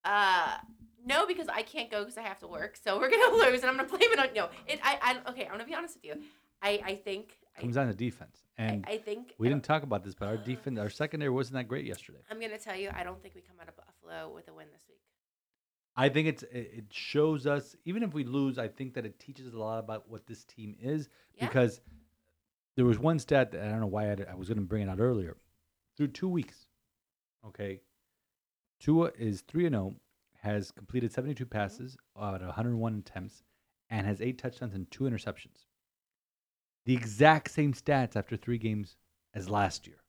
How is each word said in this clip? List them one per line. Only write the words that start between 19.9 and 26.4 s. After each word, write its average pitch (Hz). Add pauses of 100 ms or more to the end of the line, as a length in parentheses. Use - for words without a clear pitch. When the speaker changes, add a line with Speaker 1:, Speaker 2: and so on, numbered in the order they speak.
Speaker 2:
what 110
this -
team 107
is, 143 (300)
Speaker 1:
Yeah. 123
Speaker 2:
because 123 (960)
there 127
was 117
one 156
stat 131
that 82
I 107
don't 110
know 110
why 104
I, 101 (140)
I 92
was 92
gonna 107
bring 104
it 98
out 92
earlier. 107 (600)
Through 147
two 185
weeks, - (800)